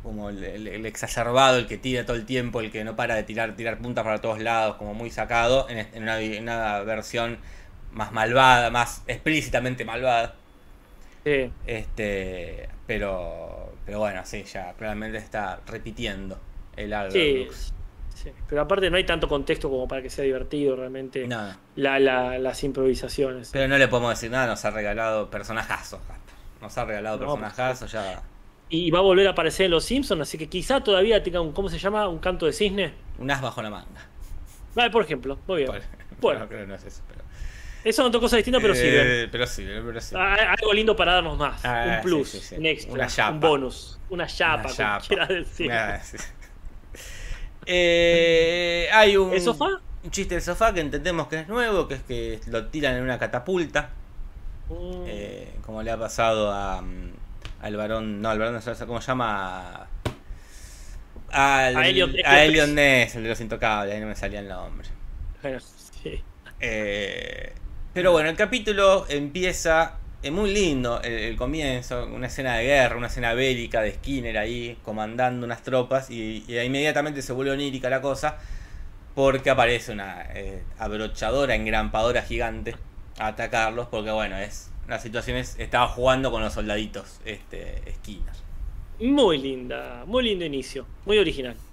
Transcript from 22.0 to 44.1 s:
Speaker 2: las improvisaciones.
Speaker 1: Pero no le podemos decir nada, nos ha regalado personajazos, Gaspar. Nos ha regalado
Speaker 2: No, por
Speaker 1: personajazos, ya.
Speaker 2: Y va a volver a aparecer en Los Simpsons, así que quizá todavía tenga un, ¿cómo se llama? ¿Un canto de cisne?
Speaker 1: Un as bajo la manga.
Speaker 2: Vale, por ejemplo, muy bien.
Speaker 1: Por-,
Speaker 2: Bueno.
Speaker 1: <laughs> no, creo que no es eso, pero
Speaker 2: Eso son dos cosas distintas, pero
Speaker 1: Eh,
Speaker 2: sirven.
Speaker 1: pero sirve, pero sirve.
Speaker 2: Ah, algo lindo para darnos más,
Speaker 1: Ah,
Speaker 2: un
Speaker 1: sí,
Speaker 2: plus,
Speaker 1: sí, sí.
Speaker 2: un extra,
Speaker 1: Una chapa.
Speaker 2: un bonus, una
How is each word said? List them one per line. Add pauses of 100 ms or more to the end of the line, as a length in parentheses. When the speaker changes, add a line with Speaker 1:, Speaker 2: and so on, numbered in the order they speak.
Speaker 2:
las
improvisaciones.
Speaker 1:
Pero
no
le
podemos
decir
nada,
nos
ha
regalado
personajazos,
Gaspar. (240)
Nos
ha
regalado
Speaker 2:
No,
por
Speaker 1:
personajazos,
ya. (480)
Speaker 2:
Y
va
a
volver
a
aparecer
en
Los
Simpsons,
así
que
quizá
todavía
tenga
un,
¿cómo
se
llama?
¿Un
canto
de
cisne? (260)
Speaker 1:
Un
as
bajo
la
manga. (640)
Speaker 2:
Vale,
por
ejemplo, (100)
muy
bien.
Speaker 1:
Por-, (380)
Speaker 2:
Bueno.
Speaker 1:
<laughs>
no,
creo
que
no
es
eso,
pero (640)
Speaker 2:
Eso
son
dos
cosas
distintas,
pero
Speaker 1:
Eh,
Speaker 2:
sirven.
Speaker 1:
pero
sirve,
pero
sirve.
Speaker 2:
Ah,
algo
lindo
para
darnos
más,
Speaker 1:
Ah,
Speaker 2:
un
Speaker 1:
sí,
Speaker 2:
plus,
Speaker 1:
sí,
sí.
Speaker 2:
un
extra,
Speaker 1:
Una
chapa.
Speaker 2:
un
bonus, (100)
una